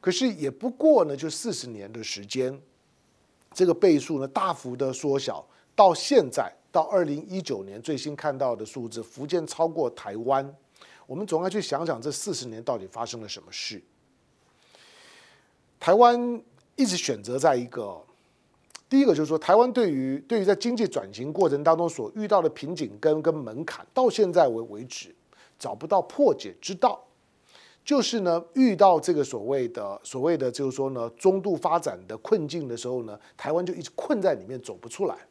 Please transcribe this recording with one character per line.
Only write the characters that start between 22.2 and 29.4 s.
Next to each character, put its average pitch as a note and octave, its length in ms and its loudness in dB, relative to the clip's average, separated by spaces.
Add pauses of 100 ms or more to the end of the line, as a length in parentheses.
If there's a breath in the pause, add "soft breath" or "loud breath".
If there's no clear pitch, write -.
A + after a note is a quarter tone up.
到 G3+ 140 4
的 E3 80 2
瓶 D3 260 -6
颈 A#2 240 -8
跟， D#3 220 2
跟 D#3 140 0
门 B2+ 320 -10
槛， - 260 -14
到 B3+ 160 2
现 F#3+ 240 2
在 E3 160 6
为， A2+ 220 -2
为 G#2+ 140 -12
止 F#2 300 -16 (440 soft breath)
找 A2 160 -8
不 D#3 120 -14
到 F#3+ 160 2
破 A#3+ 320 2
解 F#2+ 260 -12
之 - 140 -8
道。 G#3 300 0 (800 soft breath)
就 C#4+ 160 4
是 A3+ 200 -2
呢， E3+ 220 0 (120)
遇 C4 200 6
到 F3+ 240 8
这 F3 140 0
个 D3+ 100 2
所 A#2 200 -4